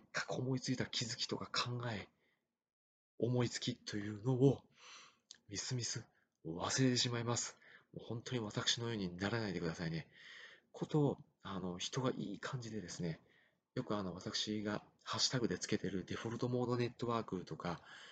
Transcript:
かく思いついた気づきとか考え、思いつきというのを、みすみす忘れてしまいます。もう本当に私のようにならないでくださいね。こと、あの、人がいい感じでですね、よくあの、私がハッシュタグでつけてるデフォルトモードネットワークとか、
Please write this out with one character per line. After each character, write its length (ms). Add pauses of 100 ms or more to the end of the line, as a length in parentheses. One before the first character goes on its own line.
(120)
か 140
く 80
思 200
い 60
つ 100
い 60
た 100
気 180
づ 120
き 100
と 100
か 100
考 440
え、 180 (1080)
思 240
い 80
つ 80
き 160
と 220
い 140
う 120
の 120
を、 280 (880)
み 80
す 180
み 80
す 220 (420)
忘 380
れ 60
て 60
し 120
ま 100
い 60
ま 120
す。 200 (360)
も 100
う 20
本 180
当 120
に 60
私 380
の 100
よ 60
う 20
に 200
な 140
ら 100
な 80
い 60
で 60
く 60
だ 80
さ 120
い 40
ね。 160 (640)
こ 160
と、 320 (240)
あ 160
の、 200
人 240
が 80
い 240
い 40
感 220
じ 100
で 100
で 80
す 120
ね、 200 (540)
よ 80
く 140
あ 80
の、 100
私 480
が 200 (200)
ハ 160
ッ 20
シ 80
ュ 40
タ 80
グ 80
で 100
つ 80
け 100
て 140
る 160
デ 80
フ 140
ォ 40
ル 60
ト 100
モ 160
ー 20
ド 100
ネ 100
ッ 60
ト 160
ワ 120
ー 40
ク 200
と 120
か、 260 (300)